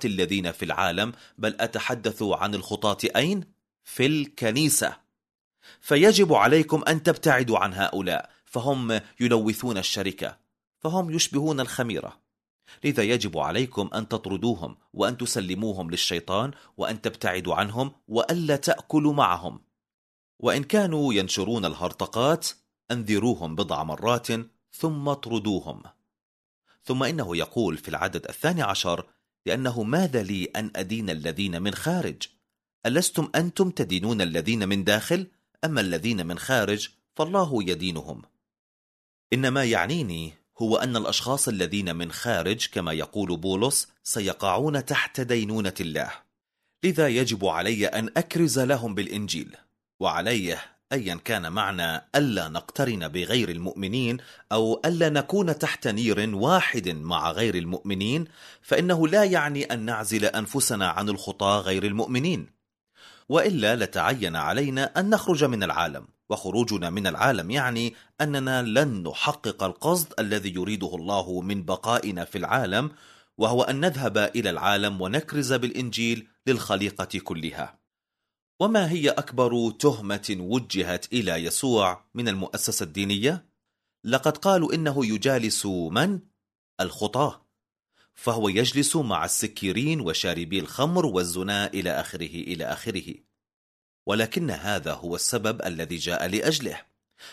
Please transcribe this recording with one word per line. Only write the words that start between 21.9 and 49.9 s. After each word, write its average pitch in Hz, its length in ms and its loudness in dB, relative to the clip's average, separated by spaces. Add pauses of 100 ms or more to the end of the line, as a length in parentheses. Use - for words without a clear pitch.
أنذروهم 104 640 0
بضع 82 280 -2
مرات 104 440 -2 (440)
ثم 147 380 -2
اطردوهم. 104 720 -2 (1000)
ثم 131 200 0
إنه 120 340 -2
يقول 82 400 0
في - 120 -12
العدد 85 360 -2
الثاني 165 360 -2
عشر: 95 440 -2 (400)
"لأنه 120 380 0
ماذا 131 400 2
لي 95 220 -2 (100)
أن 107 200 -4
أدين 98 340 -4
الذين 85 520 -4
من 98 120 -2
خارج؟ 151 500 -4 (600)
ألستم 156 500 0
أنتم 175 340 0
تدينون 101 520 0
الذين 90 480 0
من 98 140 0
داخل؟ 107 440 0 (360)
أما 151 180 0
الذين 90 460 -2
من 85 120 -6
خارج 104 500 0 (260)
فالله 156 480 0
يدينهم." 80 580 -4 (1120)
إن 131 140 2
ما 131 160 2
يعنيني 98 720 0 (240)
هو 113 200 2
أن 123 180 0
الأشخاص 117 520 -2
الذين 92 480 -2
من 85 160 -6
خارج، 104 560 -2
كما 85 260 -4
يقول 87 440 -2
بولس، 95 500 0 (160)
سيقعون 107 800 -2
تحت - 360 -2
دينونة 110 580 -2
الله، 78 320 -4 (720)
لذا 160 240 4
يجب 117 380 2
علي 95 420 2
أن 113 300 -2
أكرز 165 420 2
لهم 123 360 0
بالإنجيل، 95 600 -4 (440)